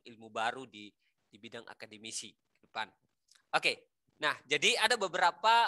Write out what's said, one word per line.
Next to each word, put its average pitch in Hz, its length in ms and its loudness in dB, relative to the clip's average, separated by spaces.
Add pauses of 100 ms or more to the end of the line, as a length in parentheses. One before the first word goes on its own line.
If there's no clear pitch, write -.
ilmu 113 240 -18
baru 117 400 -4
di, 104 240 -16 (400)
di 113 80 -20
bidang 117 240 -16
akademisi 110 640 -14
ke - 400 -20
depan. 110 240 -8 (640)
Oke, 160 320 -2 (240)
nah 147 240 -2 (100)
jadi 175 320 2
ada 220 160 4
beberapa, 185 580 2 (140)